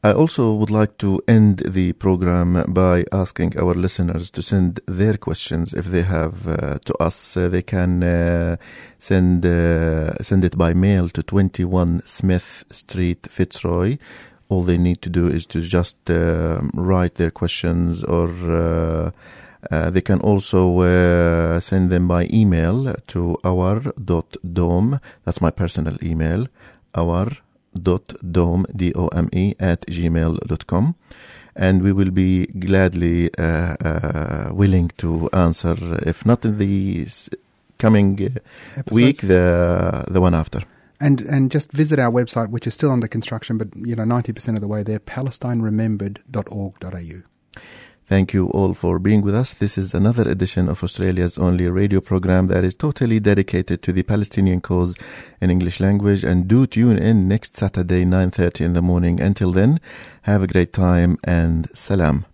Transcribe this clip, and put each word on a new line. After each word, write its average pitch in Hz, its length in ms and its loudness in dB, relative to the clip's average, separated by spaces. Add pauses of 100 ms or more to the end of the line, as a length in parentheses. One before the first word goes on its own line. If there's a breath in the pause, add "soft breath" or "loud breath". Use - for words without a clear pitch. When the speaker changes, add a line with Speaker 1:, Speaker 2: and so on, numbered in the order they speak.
Speaker 1:
I 104 80 4
also 117 420 2
would 107 160 0
like 107 280 0
to 95 280 0
end 107 400 6
the 92 280 0
program 90 720 0
by 90 420 2
asking 90 480 -2
our 90 160 0
listeners 87 580 -2
to - 100 -8
send 92 440 0
their 101 300 0
questions, - 580 -6
if 95 120 -6
they 87 160 0
have, 87 440 -2
uh, 69 380 -4
to - 180 -6
us. - 340 -4
Uh, 90 120 0
they 90 140 -2
can, 90 420 0
uh, 85 520 0 (420 loud breath)
send, 90 480 2
uh, 82 760 0
send 95 220 2
it 85 120 -2
by 85 160 2
mail 92 360 2
to 80 160 -6
twenty-one 90 840 0
Smith - 640 -4
Street, - 580 -6
Fitzroy. 90 680 -4 (500 loud breath)
All 92 140 0
they 87 160 2
need 87 240 0
to 87 80 -8
do 87 160 0
is 82 200 -2
to 85 140 -6
just, 87 480 -4
uh, 82 520 0 (140)
write 90 420 0
their 85 160 0
questions, 85 720 -2
or, 85 240 0
uh, 82 840 -2 (600 loud breath)
uh, 80 200 -2
they 92 100 0
can 95 200 0
also, 92 600 2
uh, 87 800 4
send 92 300 0
them 90 180 2
by 87 240 2
email 104 640 2 (100)
to 85 380 -2
our 92 480 0 (120)
dot 85 320 -4 (160)
dome, 90 460 0 (260 loud breath)
that's - 160 -4
my 80 120 0
personal 85 500 -4
email, 82 460 -2 (480 soft breath)
our 85 320 -2 (520)
dot 90 320 -2 (200)
dome, 87 420 2
D 90 220 -2
O 87 120 -2
M 85 240 -2
E, 95 280 0
at 87 260 0
gmail 82 640 -2
dot - 180 -6
com. 113 300 0 (580 loud breath)
And 92 280 2
we 98 100 4
will 95 180 2
be 92 360 2
gladly, 90 920 2
uh, 82 420 0
uh, 76 720 -4
willing 92 460 4
to 82 340 -2
answer, 85 440 2 (280)
if - 220 -4
not 117 180 2
in 107 140 0
the 98 480 -2
s-, - 240 -14 (480)
coming, 110 420 4
uh, - 600 -10
Speaker 2:
Episodes. - 120 -8
Speaker 1:
week, 123 280 4
the, 87 880 2
the 92 120 2
one 90 140 4
after. 80 280 -4 (380 soft breath)
Speaker 2:
And, 139 200 2
and 135 320 0
just - 180 -2
visit 151 300 0
our 123 100 2
website, 117 400 -2
which 120 160 -6
is 117 80 -6
still 147 160 0
under 120 160 0
construction, 113 520 -6
but, 104 180 -6
you 117 180 -6
know, 110 100 -4
ninety 120 280 0
percent 110 260 -4
of - 20 -4
the 101 80 -6
way 107 140 -4
there, 107 160 -4
palestine 123 640 -6
remembered 107 640 -2
dot 104 220 -8
org 98 300 -10
dot 90 140 -12
A 87 80 -12
U. 85 200 -16 (840 loud breath)
Speaker 1:
Thank 98 300 2
you 92 140 2
all 92 260 0
for 87 240 0
being 101 240 2
with 101 120 0
us. 123 200 -2
This - 240 -4
is 95 160 -6
another 110 340 2
edition 92 400 0
of - 140 -4
Australia's 90 560 -2
only 90 300 2
radio 95 320 2
program 92 480 2
that 92 140 2
is 92 120 0
totally 117 460 0
dedicated 98 640 0
to 92 100 -4
the 92 100 0
Palestinian 98 580 0
cause 90 360 -2 (440 loud breath)
in 92 100 2
English 90 300 0
language. 101 420 2
And 90 240 2
do 120 200 4
tune 113 320 2
in 98 280 2
next - 300 -2
Saturday, 90 480 0
nine 92 260 2
thirty 87 340 -2
in 87 100 0
the 87 80 2
morning. 87 360 2
Until 95 320 0
then, 110 300 4 (420 loud breath)
have 101 200 2
a 95 40 0
great 87 280 0
time 87 500 2
and 82 480 0
salam. 82 600 0